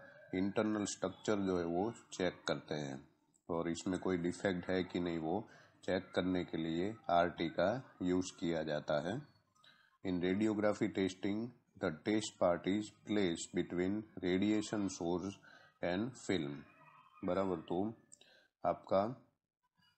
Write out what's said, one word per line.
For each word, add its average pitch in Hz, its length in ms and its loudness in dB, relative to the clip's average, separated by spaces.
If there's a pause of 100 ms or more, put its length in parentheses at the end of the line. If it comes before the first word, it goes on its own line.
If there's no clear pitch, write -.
(340)
इंटरनल 101 500 0
स्ट्रक्चर - 520 -2
जो 95 220 0
है 87 60 0
वो 90 280 0 (200)
चेक 87 360 -2
करते 78 260 -4
हैं 69 340 -6 (420)
और 82 200 2
इसमें 90 300 0
कोई 92 180 2
डिफेक्ट 87 520 0
है 92 140 4
कि 90 160 -2
नहीं 85 180 0
वो 85 300 -2 (360)
चेक 95 300 -2
करने 92 300 2
के - 140 -6
लिए 85 360 -2 (160)
आरटी 85 380 4
का 101 540 0
यूज़ 92 380 2
किया 82 220 0
जाता 76 460 -2
है। 127 140 -4 (840)
In 90 140 0
radiography 104 680 2 (100)
testing, 101 480 0 (380)
the 87 80 2 (160)
test 107 340 0
part 87 260 4
is 104 220 0 (200)
placed 95 480 0
between 90 440 0 (220)
radiation 101 720 2
source 90 440 -2 (460)
and 95 260 0 (200)
film। 76 260 0 (680)
बराबर, 95 320 0
तो 92 380 -2 (720)
आपका 104 560 0 (760)